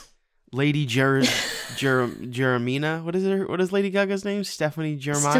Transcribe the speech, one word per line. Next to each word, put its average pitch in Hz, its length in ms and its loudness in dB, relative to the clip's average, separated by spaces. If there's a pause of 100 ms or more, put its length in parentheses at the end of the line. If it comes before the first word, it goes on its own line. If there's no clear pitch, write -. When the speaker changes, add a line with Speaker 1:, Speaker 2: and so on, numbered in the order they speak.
(520)
Speaker 1:
Lady 143 360 0
Jer-, 135 340 4
Speaker 2:
<laughs> - 540 -2
Speaker 1:
Jer-, 127 320 2
Jeremina? 127 960 -2
What 170 120 -4
is 190 80 0
her, 196 220 0
what 175 160 -2
is 180 100 0
Lady 202 200 0
Gaga's 196 340 0
name? 202 200 -2
Stephanie 156 500 -4
Jeremiah? 143 440 0